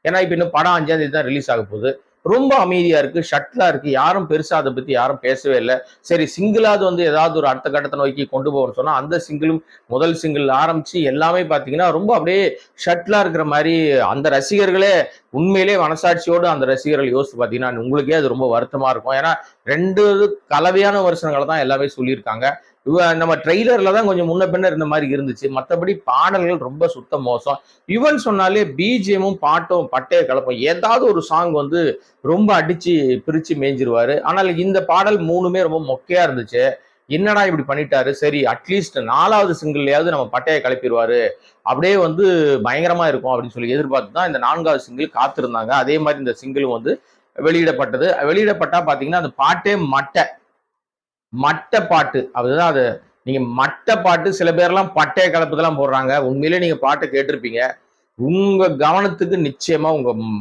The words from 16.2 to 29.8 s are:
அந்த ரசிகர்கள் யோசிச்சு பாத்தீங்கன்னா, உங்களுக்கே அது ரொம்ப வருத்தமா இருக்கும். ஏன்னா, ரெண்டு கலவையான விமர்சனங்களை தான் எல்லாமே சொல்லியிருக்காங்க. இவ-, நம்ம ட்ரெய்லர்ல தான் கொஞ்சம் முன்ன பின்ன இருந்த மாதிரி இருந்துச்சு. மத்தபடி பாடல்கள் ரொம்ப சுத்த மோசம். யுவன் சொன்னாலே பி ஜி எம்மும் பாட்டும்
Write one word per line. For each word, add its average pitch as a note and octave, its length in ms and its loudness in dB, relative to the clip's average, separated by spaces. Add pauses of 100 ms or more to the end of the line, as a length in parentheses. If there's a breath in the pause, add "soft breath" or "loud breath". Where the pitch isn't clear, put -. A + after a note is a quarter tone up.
அந்த D3 200 0
ரசிகர்கள் C3+ 460 0
யோசிச்சு C3 280 -2
பாத்தீங்கன்னா, B2 380 -4
உங்களுக்கே C3 360 -2
அது D#3 140 2
ரொம்ப B2 320 0
வருத்தமா C3 300 -2
இருக்கும். B2+ 260 -2
ஏன்னா, C3+ 180 0 (300 loud breath)
ரெண்டு G3 720 2 (120)
கலவையான F#3 500 2
விமர்சனங்களை D#3+ 500 0
தான் D#3+ 120 0
எல்லாமே C#3 380 0
சொல்லியிருக்காங்க. B2+ 540 -2 (340 soft breath)
இவ-, E3+ 300 4
நம்ம E3 200 0
ட்ரெய்லர்ல F#3+ 580 2
தான் A3 120 2
கொஞ்சம் F3+ 240 0
முன்ன F3+ 140 0
பின்ன F#3 220 0
இருந்த D#3+ 200 0
மாதிரி D3 300 0
இருந்துச்சு. C3+ 400 -4
மத்தபடி F3 480 -2
பாடல்கள் F3 540 0
ரொம்ப C#3 300 -2
சுத்த D3+ 300 -8
மோசம். B2+ 420 -4 (280 soft breath)
யுவன் C4 280 2
சொன்னாலே G#3 500 2
பி F3+ 340 0
ஜி G3 180 0
எம்மும் F#3+ 220 -2
பாட்டும் E3+ 520 0